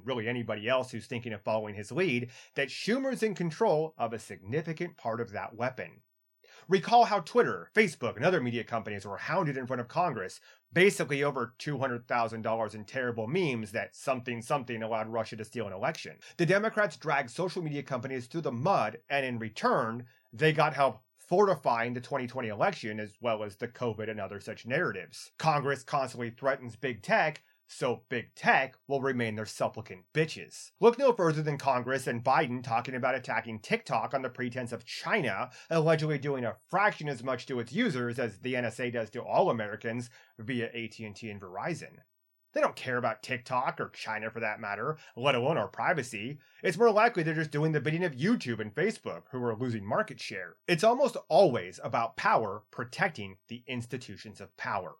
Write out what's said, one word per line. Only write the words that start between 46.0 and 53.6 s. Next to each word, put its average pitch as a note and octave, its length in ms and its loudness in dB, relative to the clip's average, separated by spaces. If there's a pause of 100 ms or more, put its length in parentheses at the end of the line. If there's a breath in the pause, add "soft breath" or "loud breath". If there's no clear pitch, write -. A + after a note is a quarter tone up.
It's F3+ 160 0
more A#3 100 8
likely G#3 320 6
they're D#3 140 0
just D#3 160 -2
doing D#3 220 2
the D3+ 60 2
bidding D#3 240 0
of D3+ 120 0
YouTube C3 440 0
and G#2 140 -6
Facebook, D3+ 560 -2
who B2+ 140 -4
are A2+ 120 0
losing A2+ 300 -2
market C#3 340 -2
share. F#2 360 -10 (120)
It's F3 160 2
almost B3 320 4 (120)
always A#2+ 560 6
about B2 340 -2
power A2+ 540 2
protecting A#2+ 640 -4 (120)
the A#2+ 180 -12